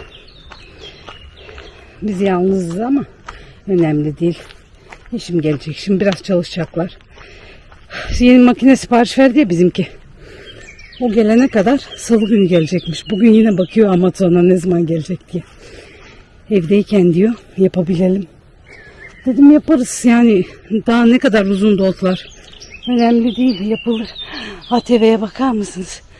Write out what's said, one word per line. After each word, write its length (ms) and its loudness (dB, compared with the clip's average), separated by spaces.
Biz 200 -6
yalnızız 580 -2
ama 260 -2
önemli 520 -2
değil. 200 -2
Eşim 280 -4
gelecek. 360 -6
Şimdi 220 -2
biraz 240 -2
çalışacaklar. 760 -6
Yeni 200 6
makine 360 4
sipariş 440 -2
verdi 200 2
ya 100 0
bizimki. 380 0
O 100 -2
gelene 360 2
kadar 300 0
salı 280 0
günü 200 2
gelecekmiş. 640 -2
Bugün 220 4
yine 240 4
bakıyor 360 0
Amazon'a 480 2
ne 160 4
zaman 280 -2
gelecek 480 -8
diye. 100 -10
"Evdeyken," 640 2
diyor, 200 2
"yapabilelim." 720 -2
Dedim, 260 6
"Yaparız 540 0
yani, 380 4
daha 180 2
ne 140 4
kadar 260 2
uzun 320 0
doltlar." 500 -2
Önemli 460 0
değil, 320 0
yapılır. 400 -4
A 120 0
T 200 0
V'ye 200 2
bakar 300 -4
mısınız? 500 -8